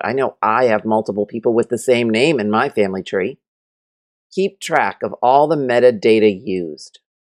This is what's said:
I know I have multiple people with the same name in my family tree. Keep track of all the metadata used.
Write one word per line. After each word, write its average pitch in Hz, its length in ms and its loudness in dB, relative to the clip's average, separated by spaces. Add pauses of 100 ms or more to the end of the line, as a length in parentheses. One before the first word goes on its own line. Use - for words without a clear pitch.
I 107 100 -4
know 135 260 -4
I 113 260 2
have 107 200 0
multiple 107 400 -2
people 117 300 -2
with 117 140 0
the 120 100 -4
same 120 300 0
name 127 300 2
in 104 120 -2
my 123 180 0
family 95 320 -2
tree. 104 380 -6 (920)
Keep 190 280 -4
track 123 420 -2
of 107 120 -6
all 139 340 2
the 160 80 -2
metadata 113 920 2
used. 87 540 -8 (220)